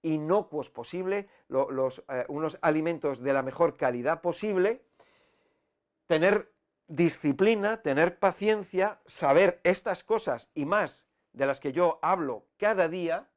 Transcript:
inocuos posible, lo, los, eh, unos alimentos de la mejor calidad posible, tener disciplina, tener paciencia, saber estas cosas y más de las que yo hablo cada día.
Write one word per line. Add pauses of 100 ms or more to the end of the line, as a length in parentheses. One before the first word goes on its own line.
inocuos
posible, (200)
lo,
los,
eh,
unos
alimentos
de
la
mejor
calidad
posible, (1200)
tener (340)
disciplina,
tener
paciencia,
saber
estas
cosas
y
más (280)
de
las
que
yo
hablo (120)
cada
día.